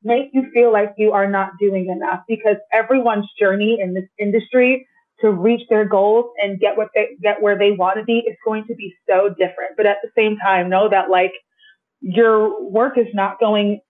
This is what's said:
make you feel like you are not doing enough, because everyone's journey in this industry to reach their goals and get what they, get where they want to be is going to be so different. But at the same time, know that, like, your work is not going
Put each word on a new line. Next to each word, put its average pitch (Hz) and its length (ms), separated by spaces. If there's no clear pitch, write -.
make 240 300
you 254 200
feel 233 200
like 208 260
you 214 140
are 196 160
not 196 300
doing 196 300
enough, 185 400
because 220 280
everyone's 226 540
journey 208 400
in 180 140
this 190 100
industry 247 640
to 214 100
reach 214 380
their 214 160
goals 208 420
and 202 200
get 202 160
what 214 180
they, 214 140
get 208 200
where 208 160
they 202 140
want 185 240
to 214 80
be 233 140
is 233 260
going 214 240
to 233 60
be 190 200
so 196 220
different. 180 460
But 214 100
at 202 160
the 233 140
same 214 200
time, 185 320
know 190 220
that, 190 200
like, 185 220
your 214 600
work 226 360
is 233 160
not 196 260
going 208 500